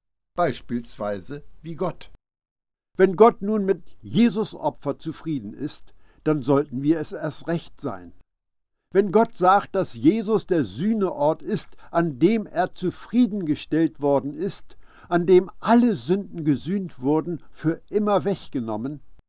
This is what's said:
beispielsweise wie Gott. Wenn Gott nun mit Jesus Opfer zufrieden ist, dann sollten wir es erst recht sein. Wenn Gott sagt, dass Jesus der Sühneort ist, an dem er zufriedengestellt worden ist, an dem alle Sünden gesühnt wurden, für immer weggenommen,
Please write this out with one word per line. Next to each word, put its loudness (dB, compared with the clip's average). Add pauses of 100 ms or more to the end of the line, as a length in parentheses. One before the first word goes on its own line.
(340)
beispielsweise -6 (200)
wie -12
Gott. -6 (840)
Wenn 4
Gott 8
nun -2
mit 0 (200)
Jesus 2
Opfer -4
zufrieden -8
ist, -12 (280)
dann 0
sollten 2
wir 2
es -8
erst -8
recht -6
sein. -10 (800)
Wenn 4
Gott 2
sagt, 2
dass -2
Jesus 2
der 2
Sühneort 0
ist, -4 (220)
an 0
dem 4
er -4
zufriedengestellt -2
worden 0
ist, -8 (320)
an 0
dem 6 (100)
alle 4
Sünden -2
gesühnt -2
wurden, 0
für -2
immer 2
weggenommen, -4 (280)